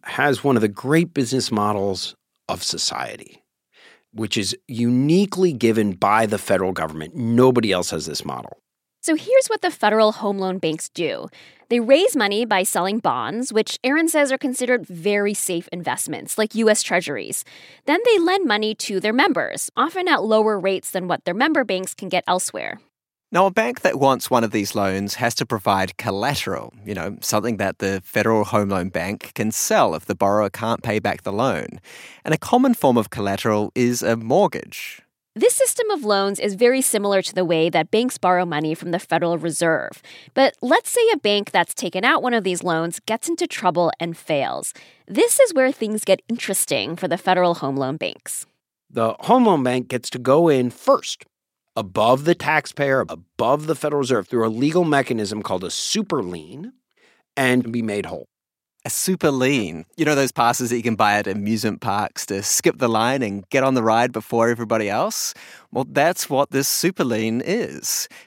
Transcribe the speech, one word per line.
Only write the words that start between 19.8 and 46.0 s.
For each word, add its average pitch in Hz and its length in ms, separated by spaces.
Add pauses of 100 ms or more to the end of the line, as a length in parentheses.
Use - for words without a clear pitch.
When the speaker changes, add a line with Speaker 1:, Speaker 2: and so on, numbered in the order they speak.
Speaker 2:
at 254 160
lower 214 340
rates 190 340
than 185 180
what - 160
their 175 80
member 277 320
banks 190 280
can - 140
get 180 180
elsewhere. 104 540 (500)
Speaker 3:
Now, 185 160
a 190 60
bank 226 300
that - 180
wants 135 320
one 120 140
of 104 60
these 104 220
loans 98 420
has 120 200
to 123 100
provide 98 520
collateral, 98 760 (120)
you 104 80
know, 92 260
something 107 380
that 95 220
the 98 260
Federal 110 400
Home 104 240
Loan 92 180
Bank 92 480
can 110 160
sell 127 440
if 78 100
the 98 100
borrower 101 340
can't 113 320
pay 107 180
back 101 240
the 98 100
loan. 104 480 (420)
And 165 100
a 156 40
common 247 360
form 135 220
of 110 140
collateral 104 640
is 123 260
a 113 140
mortgage. - 840 (340)
Speaker 2:
This 427 180
system 480 380
of 294 140
loans 202 340
is 202 160
very 247 260
similar 202 400
to - 140
the 185 100
way 165 240
that 160 220
banks 240 260
borrow 180 280
money 156 280
from 165 180
the 170 60
Federal 170 400
Reserve. 160 640 (320)
But 269 280
let's 320 280
say 480 120 (120)
a 330 40
bank 208 340
that's 175 220
taken 185 320
out 294 180
one 247 100
of 214 120
these 180 180
loans 170 380
gets - 260
into 339 180
trouble 175 540
and 165 180
fails. 104 560 (320)
This 427 340
is 466 140
where 269 200
things 214 320